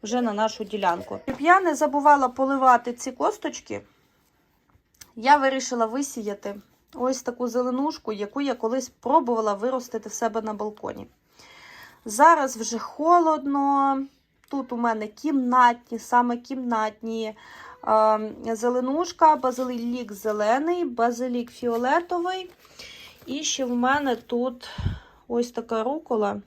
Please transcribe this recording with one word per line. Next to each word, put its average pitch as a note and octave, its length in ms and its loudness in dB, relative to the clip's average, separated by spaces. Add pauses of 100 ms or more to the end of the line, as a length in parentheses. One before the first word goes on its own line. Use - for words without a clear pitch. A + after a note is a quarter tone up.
вже A#3 200 -2
на A3+ 100 -2
нашу G#3+ 320 -2
ділянку. G3 540 -4 (100)
Щоб C4 120 -6
я F4 200 6
не F4 140 0
забувала C#4+ 540 4
поливати C4 640 2
ці B3+ 200 -10
косточки, D4 720 -6 (1300)
я B3+ 200 6
вирішила C4 500 0
висіяти G#3+ 680 -6 (400)
ось C4 280 -2
таку B3 260 -4
зеленушку, B3+ 640 -2
яку G#3 280 -6
я C#4 140 -2
колись B3+ 340 -4
пробувала A#3+ 680 0
виростити A#3 540 -6
в G#3 40 -14
себе A3+ 300 -4
на G#3+ 120 -6
балконі. G#3 520 -10 (1000)
Зараз C4+ 520 6
вже A3+ 220 -6
холодно, C#4 1200 2 (500)
тут C4 240 -6
у A#3+ 40 -6
мене A3+ 300 -2
кімнатні, B3 920 2
саме A#3+ 380 2
кімнатні, A3+ 1000 -6 (540)
е, A3 680 2
зеленушка, C4 800 2
базилік B3 760 -4
зелений, A3+ 720 0
базилік A#3+ 680 -2
фіолетовий. E4+ 1000 -2 (760)
І C#4 160 -8
ще C#4 220 -2
в B3 100 -4
мене B3+ 420 2
тут B3 520 -6 (600)
ось A#3+ 220 -2
така A#3 340 -4
рукола. A3 640 -2